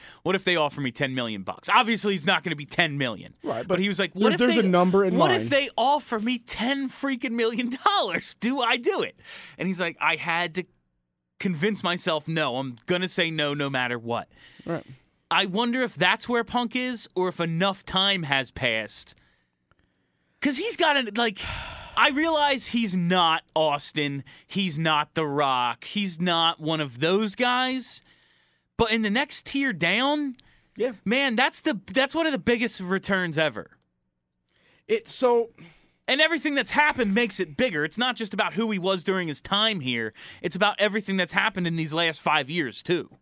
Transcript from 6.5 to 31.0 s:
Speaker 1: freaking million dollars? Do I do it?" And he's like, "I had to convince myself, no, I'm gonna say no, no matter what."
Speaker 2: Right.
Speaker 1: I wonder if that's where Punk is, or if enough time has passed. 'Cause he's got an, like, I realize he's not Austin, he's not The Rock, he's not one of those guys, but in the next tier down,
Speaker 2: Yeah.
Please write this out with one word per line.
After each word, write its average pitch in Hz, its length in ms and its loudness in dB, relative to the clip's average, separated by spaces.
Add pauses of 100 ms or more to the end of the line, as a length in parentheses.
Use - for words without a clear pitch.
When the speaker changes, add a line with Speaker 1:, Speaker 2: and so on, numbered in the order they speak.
Speaker 1:
freaking 262 440 -4
million 233 520 -2
dollars? 285 560 0
Do 262 220 0
I 233 140 2
do 277 260 0
it?" - 140 -6 (420)
And 165 100 -2
he's 180 120 -4
like, 170 200 -4
"I 160 160 2
had 170 380 -4
to 180 100 -4 (760)
convince 190 420 -2
myself, 175 460 -2
no, 156 300 0
I'm 131 180 -6 (100)
gonna 180 220 0
say 170 220 0
no, 151 240 0
no 143 140 -2
matter 123 300 -2
what." 117 300 -4 (360)
Speaker 2:
Right. 165 220 -6 (440)
Speaker 1:
I 190 160 4
wonder 233 360 0
if 240 120 -4
that's 180 340 2
where 233 160 2
Punk 247 320 -2
is, 254 380 -4
or 185 140 0
if 175 120 -6
enough 170 440 0
time 190 380 0
has 135 280 0
passed. 110 640 -4 (1300)
'Cause 269 180 0
he's 415 180 -2
got 311 200 4
an, 254 200 0
like, 233 240 0 (560)
I 294 140 6
realize 294 560 2
he's 226 300 0
not 170 460 4 (120)
Austin, 143 680 0 (220)
he's 185 320 -2
not 156 360 2
The 160 120 0
Rock, 131 580 0
he's 190 360 -4
not 165 400 2
one 156 200 0
of 123 200 -4
those 190 340 2
guys, 247 680 -2 (760)
but 226 140 4
in 226 100 2
the 214 80 2
next 262 360 -2
tier 277 260 0
down, 247 640 0 (400)
Speaker 2:
Yeah. 233 160 0 (120)